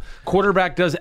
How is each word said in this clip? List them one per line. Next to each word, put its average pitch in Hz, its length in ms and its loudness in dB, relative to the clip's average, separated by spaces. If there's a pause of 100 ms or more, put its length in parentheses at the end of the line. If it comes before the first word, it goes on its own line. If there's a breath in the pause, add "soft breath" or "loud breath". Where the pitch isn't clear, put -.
(260 loud breath)
Quarterback 185 500 2
does 175 240 0